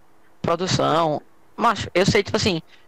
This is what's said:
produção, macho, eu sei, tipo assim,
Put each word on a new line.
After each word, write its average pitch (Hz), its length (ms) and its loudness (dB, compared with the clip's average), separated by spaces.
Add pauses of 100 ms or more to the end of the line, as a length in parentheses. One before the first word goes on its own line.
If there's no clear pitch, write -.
(420)
produção, 160 800 0 (340)
macho, 220 380 0
eu 180 120 2
sei, 202 180 2
tipo - 140 -4
assim, 185 240 0 (260)